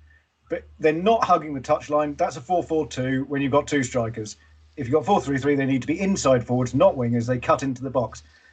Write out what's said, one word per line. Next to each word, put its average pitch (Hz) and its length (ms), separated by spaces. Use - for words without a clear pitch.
but - 160
they're 156 140
not 202 320
hugging 156 300
the 135 60
touchline. 147 560
That's 175 200
a - 40
four 175 220
four 160 240
two 131 420
when 139 140
you've 131 100
got 143 140
two 143 160
strikers. 113 540
If 135 100
you've 123 80
got 156 100
four 196 160
three 139 180
three, 143 180
they 135 100
need 131 160
to 113 40
be 165 140
inside 175 460
forwards, 123 280
not 170 220
wingers. 120 300
They 127 120
cut - 240
into 127 200
the 131 80
box, 120 320